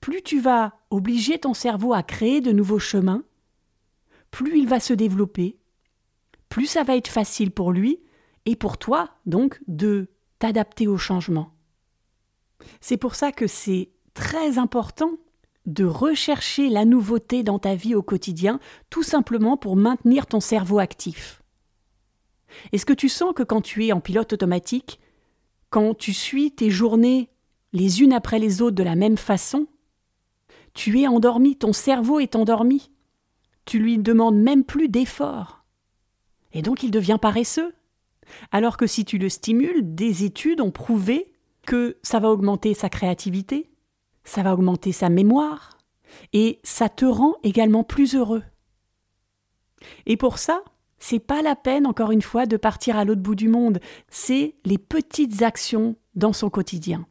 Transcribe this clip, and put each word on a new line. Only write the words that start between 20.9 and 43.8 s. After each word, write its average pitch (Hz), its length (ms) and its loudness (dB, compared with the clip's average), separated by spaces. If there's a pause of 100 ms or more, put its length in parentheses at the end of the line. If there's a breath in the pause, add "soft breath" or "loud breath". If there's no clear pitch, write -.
Est-ce 202 120 -2
que - 80 2
tu 269 160 0
sens 349 240 -2
que 262 120 -2
quand 220 180 -2
tu 220 240 -4
es 220 60 2
en 180 80 0
pilote 220 320 -2
automatique, 190 680 -4 (680)
quand 214 240 2
tu 214 180 -8
suis 277 380 -2
tes 226 180 -2
journées 233 640 2 (420)
les 190 300 2
unes 269 100 8
après 233 260 0
les 214 220 0
autres 233 160 2
de 190 60 0
la 170 140 0
même 214 200 4
façon, 269 520 -2 (1040 soft breath)
tu 220 260 0
es 285 60 4
endormi, 240 500 4
ton 214 160 0
cerveau 262 460 0
est 277 160 -2
endormi. 226 560 2 (760)
Tu - 140 -2
lui 220 200 2
demandes 226 380 4
même 262 280 4
plus 294 240 0
d'effort. 240 760 -4 (880)
Et 160 80 -6
donc 226 220 -2
il 254 80 -2
devient 208 320 2
paresseux. 233 500 -2 (800 loud breath)
Alors 220 260 0
que 240 100 0
si 214 180 -2
tu - 120 -6
le 190 120 0
stimules, 233 640 0
des 190 300 -2
études 311 360 -2
ont 208 100 0
prouvé 233 600 -2 (340)
que 240 360 -2
ça - 160 -2
va 220 120 2
augmenter 202 440 0
sa 196 140 -6
créativité, 190 840 -4 (540)